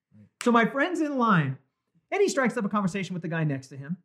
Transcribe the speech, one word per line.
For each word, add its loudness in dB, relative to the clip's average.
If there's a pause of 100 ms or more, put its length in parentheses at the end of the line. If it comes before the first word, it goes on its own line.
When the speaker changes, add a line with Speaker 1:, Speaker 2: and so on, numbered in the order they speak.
(180)
Speaker 1:
Right. -20 (160)
Speaker 2:
So 4
my 6
friend's -2
in -2
line, 2 (540)
and 2
he 4
strikes 0
up -2
a -2
conversation -2
with -8
the -8
guy -2
next -2
to -18
him. -10